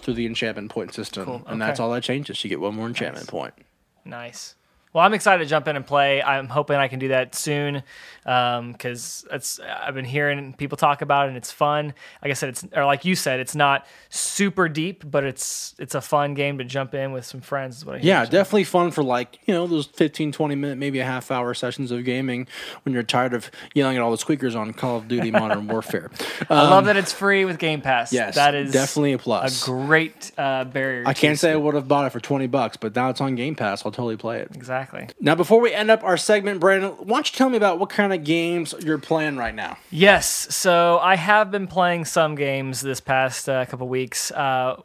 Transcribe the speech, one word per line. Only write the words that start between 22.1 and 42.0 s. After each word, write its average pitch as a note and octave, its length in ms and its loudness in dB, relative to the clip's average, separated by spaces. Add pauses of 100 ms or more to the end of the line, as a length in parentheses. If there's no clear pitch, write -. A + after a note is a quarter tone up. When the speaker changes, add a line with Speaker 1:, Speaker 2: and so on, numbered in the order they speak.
Speaker 1:
when C3 100 -2
you're A#2+ 80 0
tired B2 320 0
of A2+ 160 -6 (240)
yelling C3 240 2
at A#2+ 40 2
all A#2 100 2
the A2+ 60 2
squeakers C3 360 -2
on A2 180 -6
Call B2 240 -4
of A2 120 -8
Duty A#2 220 0
Speaker 2:
<laughs> - 0 -
Speaker 1:
Modern G#2+ 380 0
Warfare. G#2+ 420 -4 (380)
Speaker 2:
I D#3 60 4
love D3 240 8
Speaker 1:
Um, F#3+ 80 6
Speaker 2:
that G#3 100 6
it's F#3+ 160 0
free G3 320 2
with F3 140 -2
Game D#3 240 -2
Pass. B2 320 0
Speaker 1:
yes, A2 220 -2
Speaker 2:
That C#3+ 180 6
is C#3 180 -2
Speaker 1:
definitely C#3 400 2
a B2 60 0
plus. B2+ 440 -2
Speaker 2:
a - 40 -4
great, D3+ 720 0
uh, C3 260 -2
barrier C3 420 -4
Speaker 1:
I C#3 60 2
Speaker 2:
to - 80 -4
Speaker 1:
can't D3+ 180 4
say E3 120 4
I - 20 4
Speaker 2:
escape. D3+ 120 2
Speaker 1:
would D3 100 2
have C#3 120 -2
bought C#3+ 200 2
it B2+ 40 -2
for A#2 100 -8
twenty C3+ 260 -2
bucks, A#2+ 320 -2
but A2 180 -6
now C3 140 2
it's A#2+ 100 -6
on C3+ 140 0
Game C3+ 220 -4
Pass. G#2 280 -2
I'll - 80 -6
totally A#2 240 -4
play A2+ 240 -6
it. - 140 -10
Speaker 2:
Exactly. B2+ 320 -8 (340)
Speaker 1:
Now, D3 140 4
before G3 260 6
we A3+ 140 4
end G#3+ 160 2
up A3 140 6
our F#3 120 4
segment, G3+ 440 2
Brandon, F#3+ 320 4
why G3 240 -2
don't D4 160 0
you - 40 -12
tell C4 120 4
me B3 80 2
about F#3+ 240 4
what G3 100 0
kind G3+ 220 2
of E3+ 100 -2
games E3+ 500 0 (120)
you're D#3 140 0
playing D#3 380 0
right A2+ 180 -4
now? G#2 240 -8 (120)
Speaker 2:
Yes, F#3 640 4
so E3+ 480 6
I F#3 140 6
have G3+ 340 4
been G3 160 -2
playing E3+ 380 2